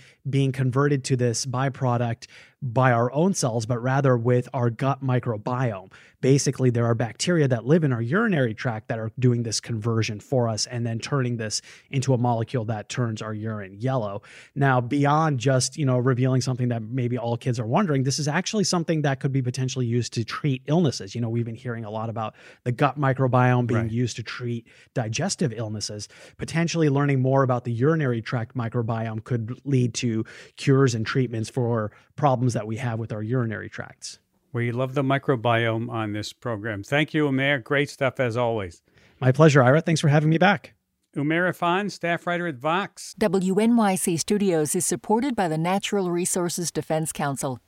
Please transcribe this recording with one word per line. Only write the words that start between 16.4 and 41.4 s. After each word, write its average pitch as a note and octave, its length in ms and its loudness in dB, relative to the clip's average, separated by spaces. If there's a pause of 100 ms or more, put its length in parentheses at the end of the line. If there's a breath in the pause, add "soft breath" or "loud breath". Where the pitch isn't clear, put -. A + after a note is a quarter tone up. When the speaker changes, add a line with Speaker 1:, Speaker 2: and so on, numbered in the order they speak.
Speaker 1:
something B2 280 -2
that A#2 140 -2
maybe A#2+ 360 -4
all A#2 180 -2
kids B2+ 240 -4
are A2 60 -4
wondering, C#3+ 380 2
this C3+ 140 -2
is D3 80 -2
actually F#3 380 -2
something E3 380 0
that C#3 180 0
could C#3 120 -2
be C3+ 100 0
potentially B2+ 440 -4
used A#2 280 -2
to A2+ 100 -2
treat C3 420 -4
illnesses. C#3+ 480 0
You A#2+ 60 -4
know, A#2 80 -2
we've A#2 160 -2
been A2+ 100 -10
hearing A#2 300 -8
a G#2 60 -10
lot A2 180 -6
about A2 260 -6 (300 loud breath)
the B2+ 80 -2
gut C3+ 260 0
microbiome B2+ 680 4
being A#2 160 0
Speaker 2:
Right. A2+ 80 -2
Speaker 1:
used A#2+ 260 -2
to A#2 60 -10
treat A#2+ 440 -8 (280 soft breath)
digestive C3 580 -2
illnesses. G#2+ 560 -8 (300 loud breath)
Potentially E3 500 0
learning C#3 320 2
more C3 220 4
about B2 220 0
the B2 80 -4
urinary B2+ 500 0
tract A2+ 340 -6
microbiome A2+ 680 -4
could A#2+ 420 -6
lead B2+ 300 0
to A2 300 -2 (320 loud breath)
cures C3+ 380 4
and A2 120 -2
treatments A#2 440 -2
for A#2 420 -2 (240 soft breath)
problems B2+ 380 2
that G#2+ 120 -4
we A2+ 100 -6
have A#2 220 -4
with A2+ 140 -6
our G#2+ 100 -8
urinary G#2+ 460 -2
tracts. - 500 -16 (340)
Speaker 2:
We A#2+ 200 -2
love C3 220 -4
the C#3+ 80 0
microbiome A#2 880 0
on A2+ 220 -4
this G#2 200 -8
program. G#2+ 500 -8
Thank D3 300 -2
you, D3+ 160 2
Umair. C3+ 340 0
Great C#3+ 280 0
stuff - 280 -4
as A#2+ 180 0
always. A2+ 460 -4 (380 soft breath)
Speaker 1:
My B2+ 120 4
pleasure, D3 300 8
Ira. C3 180 6
Thanks E3 200 0
for E3 80 2
having D3+ 220 4
me D#3+ 80 2
back. F3+ 360 2 (400)
Speaker 2:
Umair D#3+ 360 0